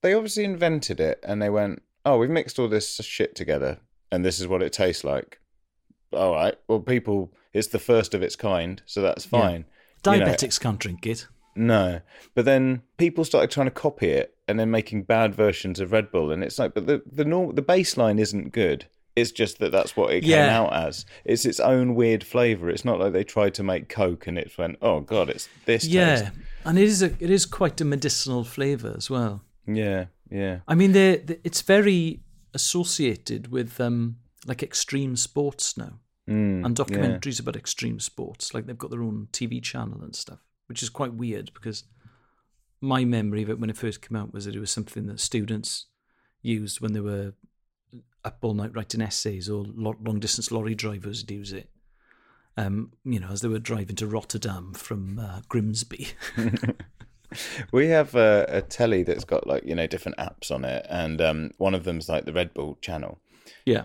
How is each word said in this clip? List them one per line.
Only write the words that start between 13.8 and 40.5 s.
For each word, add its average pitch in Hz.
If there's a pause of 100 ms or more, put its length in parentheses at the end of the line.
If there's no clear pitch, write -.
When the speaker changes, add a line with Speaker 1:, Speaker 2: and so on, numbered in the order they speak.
Speaker 1:
it 69 (120)
and 107
then 110
making 110
bad 113
versions 95
of 95
Red 110
Bull. 80
And 87
it's -
like, -
but 98
the, 143 (100)
the 147
norm-, 170
the 143
baseline 131
isn't 101
good. 82 (300)
It's 120
just -
that 95
that's -
what -
it 87
came 160
Speaker 2:
Yeah. 147
Speaker 1:
out 98
as. 80 (180)
It's 113
its -
own 127
weird 113
flavour. 110
It's -
not 117
like 95
they 92
tried 104
to -
make 95
Coke 90
and 85
it -
went, 85
"Oh, 101
God, 85
it's - (180)
this 117
Speaker 2:
Yeah. 165
Speaker 1:
taste." 101 (320)
Speaker 2:
And 160
it 196
is 208
a, 170
it 170
is 190
quite -
a 160
medicinal 139
flavour 120
as -
well. 113 (220)
Speaker 1:
Yeah, 104 (220)
yeah. 98
Speaker 2:
I 156
mean, 190
they're, 190
they, 165
it's -
very 190 (320)
associated 123
with, 123
um, 120 (300)
like, 127
extreme 139
sports -
now - (280)
Speaker 1:
Mm, 104
Speaker 2:
and 120
Speaker 1:
yeah. 139
Speaker 2:
documentaries 113
about 127
extreme 113
sports. -
Like, 113
they've 120
got -
their 117
own 110
T -
V 120
channel 113
and -
stuff, - (260)